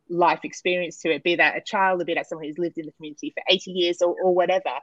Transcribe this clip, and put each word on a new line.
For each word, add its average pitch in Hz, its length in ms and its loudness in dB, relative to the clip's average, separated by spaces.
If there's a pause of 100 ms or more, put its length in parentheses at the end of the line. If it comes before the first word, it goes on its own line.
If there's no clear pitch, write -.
life 170 340 2
experience 180 580 -4
to 160 120 0
it, 143 100 -4
be 175 140 2
that 156 200 4
a 120 40 -6
child, 190 400 0
or 170 40 -2
be 170 80 -2
that 151 140 -4
someone 160 180 -10
who's 147 120 -10
lived 170 200 -4
in 160 80 -10
the 147 80 -14
community 151 420 -12
for - 140 -10
eighty 185 220 0
years 175 300 0
or, 175 200 2
or 185 140 4
whatever. 180 340 2 (140)